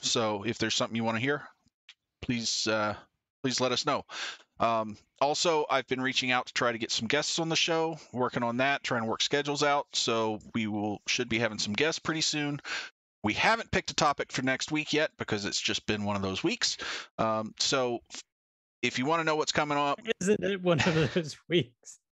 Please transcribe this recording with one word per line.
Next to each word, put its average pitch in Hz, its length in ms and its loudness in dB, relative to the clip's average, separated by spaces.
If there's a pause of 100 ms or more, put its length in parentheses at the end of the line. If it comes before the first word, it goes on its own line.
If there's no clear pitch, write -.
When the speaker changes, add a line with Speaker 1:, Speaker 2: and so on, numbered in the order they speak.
Speaker 1:
So 107 420 0
if 120 140 -2
there's 110 180 0
something 113 200 -2
you 113 80 0
wanna 113 160 0
hear, 143 240 -2 (760)
please, 117 460 -2
uh, 107 280 0 (480)
please 127 160 -2
let 127 140 2
us - 120 -2
know. 127 200 0 (540)
Um, 110 360 2 (240)
also, 151 500 2
I've 131 180 0
been 131 140 -2
reaching 127 300 0
out 127 160 2
to - 60 -12
try 120 180 2
to 113 60 -4
get 110 140 -4
some - 160 -2
guests 147 320 0
on 165 100 0
the 160 60 0
show, 160 420 2 (160)
working 123 300 0
on 117 140 0
that, 135 260 2
trying 123 180 0
to 113 80 -2
work - 120 -2
schedules 143 420 0
out. 143 300 2
So 110 460 0 (140)
we 113 140 0
will, 104 400 -2
should 123 220 -2
be 113 100 0
having 110 180 0
some 104 160 -2
guests 151 260 2
pretty 160 220 -2
soon. 147 400 0 (600)
We 104 100 2
haven't 214 380 2
picked - 200 -2
a - 40 -14
topic 147 360 2
for 131 120 -2
next 131 280 0
week 151 220 -2
yet 151 240 2
because 104 280 -4
it's - 140 -2
just - 260 -2
been 107 200 0
one 101 100 0
of 98 60 -2
those 95 220 -2
weeks. - 340 0 (400)
Um, 110 420 0
so 127 400 2 (140)
f-, - 100 -12 (580)
if 123 180 0
you 127 60 0
wanna 165 180 2
know 156 120 2
what's 151 160 2
coming 147 260 0
up 143 240 0 (180)
Speaker 2:
Isn't 185 240 2
it 190 180 -4
one 175 200 4
of 160 320 2
those 160 300 -4
<laughs> - 40 -18
weeks? - 520 -2 (180)